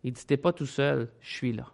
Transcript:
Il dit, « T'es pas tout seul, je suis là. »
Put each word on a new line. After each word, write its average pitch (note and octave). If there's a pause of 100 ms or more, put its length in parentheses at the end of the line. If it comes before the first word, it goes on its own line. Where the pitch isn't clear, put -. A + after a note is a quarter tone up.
Il B2+
dit, « -
T'es D3
pas F3
tout D3+
seul, C3+ (100)
je -
suis B2
là. » A#2+